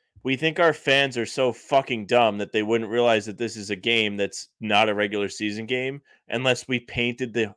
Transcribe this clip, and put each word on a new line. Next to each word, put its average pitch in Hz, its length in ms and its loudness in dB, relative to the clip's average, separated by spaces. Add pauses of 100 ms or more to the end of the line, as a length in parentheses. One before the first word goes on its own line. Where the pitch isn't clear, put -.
(240)
we 131 120 0
think 156 240 -2
our 165 120 6
fans 139 440 0
are 117 100 -2
so 127 260 0
fucking 127 540 -2
dumb 113 320 4
that 101 140 -6
they 110 100 2
wouldn't 110 280 0
realize 117 360 2
that 101 120 -10
this 110 180 -6
is 104 140 -10
a 101 60 -4
game 107 400 0
that's 101 320 -4 (120)
not 107 280 4
a 104 60 0
regular 104 340 -2
season 107 380 -6
game 131 360 -6 (260)
unless 127 400 0
we 127 120 -2
painted 120 520 -4
the 107 240 -2